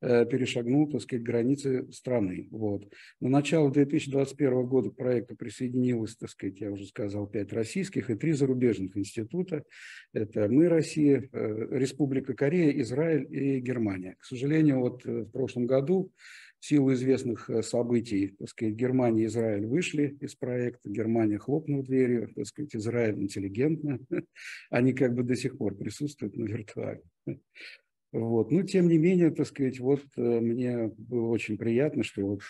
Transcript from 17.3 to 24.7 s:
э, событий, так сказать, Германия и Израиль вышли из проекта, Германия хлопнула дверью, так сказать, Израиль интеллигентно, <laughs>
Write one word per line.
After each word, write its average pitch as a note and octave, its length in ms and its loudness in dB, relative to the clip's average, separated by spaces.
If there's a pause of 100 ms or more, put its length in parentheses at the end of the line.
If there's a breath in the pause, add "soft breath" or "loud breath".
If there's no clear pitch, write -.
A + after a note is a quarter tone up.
э, A2+ 100 0
событий, A2+ 680 0 (100)
так - 100 -12
сказать, A2 240 -4
Германия A#2+ 520 2
и - 20 0
Израиль A2 400 0
вышли D3 560 0
из C3 120 -10
проекта, B2 540 -4
Германия A2 480 2
хлопнула C#3+ 460 -2
дверью, B2+ 520 2
так - 120 -6
сказать, - 280 -12
Израиль A2 480 0
интеллигентно, B2 840 -2
<laughs> - 200 -6 (420 loud breath)